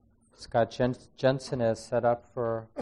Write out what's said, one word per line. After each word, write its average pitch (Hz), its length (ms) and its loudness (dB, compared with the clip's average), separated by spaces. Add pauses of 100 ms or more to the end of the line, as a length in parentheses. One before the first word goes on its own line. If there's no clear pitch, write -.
(360)
Scott - 360 0
Jens-, 123 460 -2
Jensen 135 420 0
has 113 260 0
set 120 200 0
up 120 280 0
for 113 360 -4 (120)